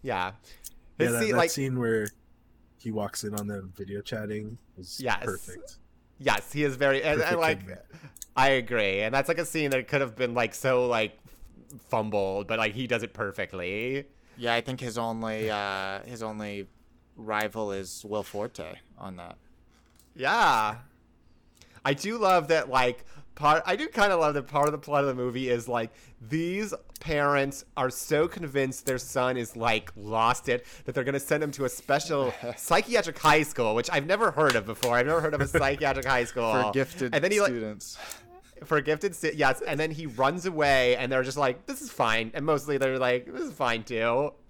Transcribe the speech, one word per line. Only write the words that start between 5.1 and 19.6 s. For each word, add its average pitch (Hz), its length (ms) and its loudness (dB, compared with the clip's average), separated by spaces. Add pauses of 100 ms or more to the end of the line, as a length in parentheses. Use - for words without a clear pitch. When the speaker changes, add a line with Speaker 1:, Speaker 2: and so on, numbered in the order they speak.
Speaker 2:
perfect. - 500 -8 (440)
Speaker 1:
Yes, 120 340 0
he 147 100 0
is 135 140 0
very, 135 260 4
and, 151 160 2
and, 170 180 2
Speaker 2:
Perfect 165 40 0
Speaker 1:
like, 151 260 0
Speaker 2:
Ken. 90 100 -14 (600)
Speaker 1:
I 135 140 6
agree. 107 500 2
And 110 120 0
that's, 139 140 2
like, 165 120 0
a 170 60 -2
scene 151 260 0
that 131 180 0
could 143 100 2
have 123 160 -2
been, 123 180 0
like, 117 220 0
so, 127 320 2
like, 110 320 0 (680)
fumbled, 101 580 0
but, 113 120 0
like, 107 140 0
he 123 140 -4
does 117 160 0
it 117 100 -10
perfectly. 104 920 -4 (320)
Speaker 3:
Yeah, 120 160 0
I 117 80 2
think 127 180 -6
his 120 180 -6
only, 113 520 -4
uh, 98 540 -4
his 113 200 -12
only 104 440 -8 (500)
rival 107 560 -2
is 98 320 -6
Will 104 180 6
Forte 101 520 -6 (220)
on 92 200 -12
that. 87 180 -12 (800)